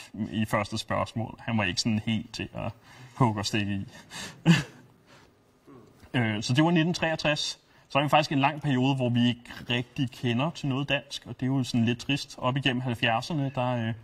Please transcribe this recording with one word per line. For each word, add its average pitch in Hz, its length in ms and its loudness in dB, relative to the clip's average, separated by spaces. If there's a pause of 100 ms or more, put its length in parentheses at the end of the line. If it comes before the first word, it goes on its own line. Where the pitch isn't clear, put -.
(300)
i 107 140 0
første 107 340 -2
spørgsmål. 107 600 -4
Han 113 200 -2
var 104 60 2
ikke 90 160 -2
sådan 110 180 2
helt 110 360 -2
til - 200 -8
at 101 180 -6 (440)
hugge 107 240 2
og 104 60 -2
stikke 101 280 -2
i. 98 100 -4 (600)
<laughs> 165 40 8 (1600)
Øh, 110 280 2
så 127 120 0
det 156 100 6
var 170 60 4
nitten 170 240 4
treogtres. 160 680 -2 (280)
Så 139 100 0
har 143 40 2
vi 151 60 2
faktisk 151 240 4
en 139 60 2
lang 143 240 2
periode, 135 340 2
hvor 127 120 0
vi 120 200 4
ikke 120 220 -4 (200)
rigtig 123 400 -2
kender 127 400 0
til - 180 -6
noget 135 200 -2
dansk, - 380 -4
og - 140 -10
det 127 60 -2
er 127 40 0
jo 135 120 2
sådan 120 220 2
lidt 120 140 2
trist. - 400 -6
Op 127 180 0
igennem 127 240 0
halvfjerdserne, 127 760 -2
der, 123 340 0
øh, 113 160 -2